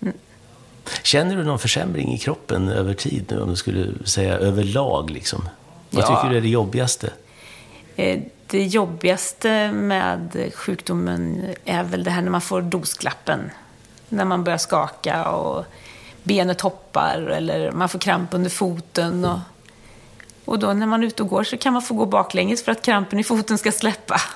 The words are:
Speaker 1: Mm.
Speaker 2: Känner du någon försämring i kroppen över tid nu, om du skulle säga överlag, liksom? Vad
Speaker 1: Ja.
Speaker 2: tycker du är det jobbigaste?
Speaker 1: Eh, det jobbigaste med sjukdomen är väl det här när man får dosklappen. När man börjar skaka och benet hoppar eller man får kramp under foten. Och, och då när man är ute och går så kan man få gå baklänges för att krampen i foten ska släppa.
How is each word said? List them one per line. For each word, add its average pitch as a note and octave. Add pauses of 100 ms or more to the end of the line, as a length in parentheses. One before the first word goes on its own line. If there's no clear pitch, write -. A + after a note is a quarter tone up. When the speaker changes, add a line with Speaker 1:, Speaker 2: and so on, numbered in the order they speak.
Speaker 1:
Mm. G#3+ (920)
Speaker 2:
Känner E3+
du F3
någon C#3+
försämring D3
i A#2
kroppen F#2+
över G2
tid G2
nu, G#2
om G2+
du F2
skulle F#2+ (180)
säga F#2+
överlag, G2
liksom? - (400)
Vad G2
Speaker 1:
Ja. A2
Speaker 2:
tycker D#3
du B2
är A2+
det A2+
jobbigaste? A#2 (840)
Speaker 1:
Eh, F#3+ (280)
det G3
jobbigaste G3
med F#3
sjukdomen F3+ (200)
är F3
väl F3+
det F3+
här F3
när F3+
man F3
får F#3
dosklappen. - (580)
När G3+
man F#3
börjar E3+
skaka D#3+
och - (580)
benet F3+
hoppar -
eller D#3+
man F3
får F3+
kramp F3+
under F3+
foten. F3
Och, F3+ (1040)
och A3
då G3+
när G#3+
man A3+
är A#3
ute A3
och F#3
går G3
så A3+
kan B3+
man B3
få B3
gå A3
baklänges F#3+
för A3+
att A3+
krampen G3+
i A3
foten G#3+
ska G#3
släppa. - (140)